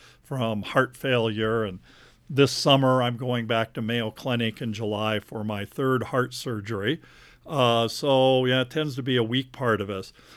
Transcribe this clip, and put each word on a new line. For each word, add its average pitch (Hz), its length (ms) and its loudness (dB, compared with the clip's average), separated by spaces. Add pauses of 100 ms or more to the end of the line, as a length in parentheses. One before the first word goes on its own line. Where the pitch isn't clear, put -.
(220)
from 113 400 -4
heart 127 340 0
failure. 113 640 0
And 95 180 -6 (500)
this 135 220 4
summer, 135 500 4
I'm 120 160 -2
going 120 280 -4
back 113 280 0
to 123 80 -6
Mayo 113 280 -2
Clinic 117 520 -4
in 113 100 -6
July 107 480 -2
for 107 240 -10
my 104 220 -6
third 131 380 0
heart 127 280 -2
surgery. 110 720 -4 (440)
Uh, 117 400 4
so, 131 600 4
yeah, 127 160 2
it 127 80 -6
tends 151 260 -4
to 135 60 -6
be 127 140 0
a 120 60 4
weak 127 300 -2
part 113 300 0
of 98 80 -6
us. 95 240 -8 (220)